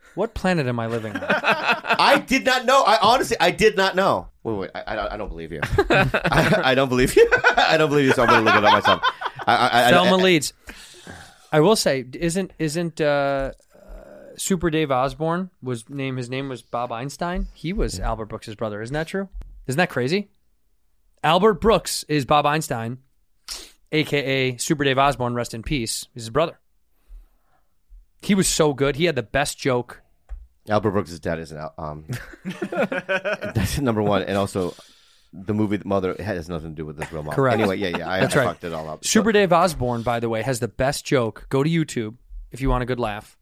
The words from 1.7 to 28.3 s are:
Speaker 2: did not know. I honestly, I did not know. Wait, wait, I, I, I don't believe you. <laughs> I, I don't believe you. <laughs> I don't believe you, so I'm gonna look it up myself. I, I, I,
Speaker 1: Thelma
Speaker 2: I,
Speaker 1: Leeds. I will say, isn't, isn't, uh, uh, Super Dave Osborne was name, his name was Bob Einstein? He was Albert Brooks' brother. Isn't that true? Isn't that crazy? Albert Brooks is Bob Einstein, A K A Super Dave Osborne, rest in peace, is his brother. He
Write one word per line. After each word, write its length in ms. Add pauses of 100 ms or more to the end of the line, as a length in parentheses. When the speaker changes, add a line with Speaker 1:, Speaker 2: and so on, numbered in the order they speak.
Speaker 2:
did 160
not 220
know. 180
I 180
honestly, 380
I 120
did 260
not 180
know. 320 (160)
Wait, 140
wait, 180
I, 60
I, 320
I 40
don't 120
believe 240
you. 160
<laughs> 80 (120)
I, 760
I 100
don't 140
believe 260
you. 140
<laughs> 280
I 200
don't 120
believe 180
you, 40
so 120
I'm 60
gonna 140
look 120
it 100
up 80
myself. 280 (460)
I, 80
I, 320
I, 40
Speaker 1:
Thelma 260
Speaker 2:
I, 40
Speaker 1:
Leeds. 300 (1000)
I 100
will 160
say, 260 (100)
isn't, 460
isn't, 400
uh, 540 (200)
uh, 60 (560)
Super 340
Dave 220
Osborne 600 (100)
was 280
name, 280
his 120
name 200
was 120
Bob 300
Einstein? 600
He 180
was 260
Albert 280
Brooks' 300
brother. 260
Isn't 140
that 120
true? 220 (360)
Isn't 120
that 120
crazy? 380 (960)
Albert 380
Brooks 480
is 160
Bob 200
Einstein, 520 (960)
A 100
K 140 (340)
A 60
Super 260
Dave 140
Osborne, 360
rest 200
in 100
peace, 500
is 100
his 60
brother. 300 (1600)
He 140